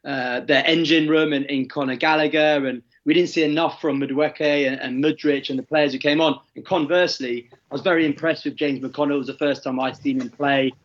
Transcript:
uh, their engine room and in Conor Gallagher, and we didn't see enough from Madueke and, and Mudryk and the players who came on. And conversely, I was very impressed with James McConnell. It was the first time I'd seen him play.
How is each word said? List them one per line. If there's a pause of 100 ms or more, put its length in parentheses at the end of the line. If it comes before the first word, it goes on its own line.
uh,
their
engine
room
and
in
Conor
Gallagher,
and (220)
we
didn't
see
enough
from
Madueke
and,
and
Mudryk
and
the
players
who
came
on. (160)
And
conversely,
I
was
very
impressed
with
James
McConnell.
It
was
the
first
time
I'd
seen
him
play. (120)